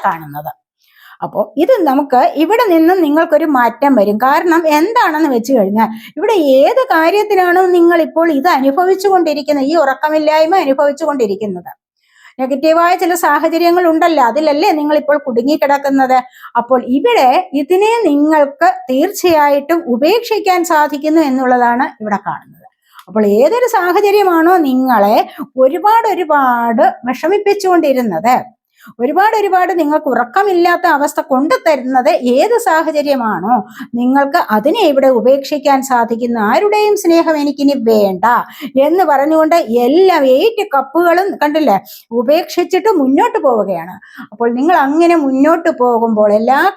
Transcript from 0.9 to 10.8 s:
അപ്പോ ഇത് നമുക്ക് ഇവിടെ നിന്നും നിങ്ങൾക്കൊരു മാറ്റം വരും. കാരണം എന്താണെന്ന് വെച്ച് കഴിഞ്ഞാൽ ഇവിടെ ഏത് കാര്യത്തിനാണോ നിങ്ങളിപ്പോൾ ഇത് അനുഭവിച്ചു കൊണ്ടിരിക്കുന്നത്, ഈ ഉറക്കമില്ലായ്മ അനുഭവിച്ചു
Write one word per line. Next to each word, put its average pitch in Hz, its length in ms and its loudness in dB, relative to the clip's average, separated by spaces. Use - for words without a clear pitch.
അപ്പോ - 160 -6
ഇത് 523 120 2
നമുക്ക് 269 320 0
ഇവിടെ 453 200 0
നിന്നും 330 320 4
നിങ്ങൾക്കൊരു 311 400 0
മാറ്റം 240 420 0
വരും. 208 160 0
കാരണം 330 340 0
എന്താണെന്ന് 330 580 0
വെച്ച് 226 220 -4
കഴിഞ്ഞാൽ 208 320 0
ഇവിടെ 415 200 0
ഏത് 466 220 2
കാര്യത്തിനാണോ 370 680 2
നിങ്ങളിപ്പോൾ 339 500 2
ഇത് 311 200 0
അനുഭവിച്ചു 359 580 0
കൊണ്ടിരിക്കുന്നത്, 294 560 -2
ഈ 339 120 0
ഉറക്കമില്ലായ്മ 311 800 0
അനുഭവിച്ചു 285 460 -2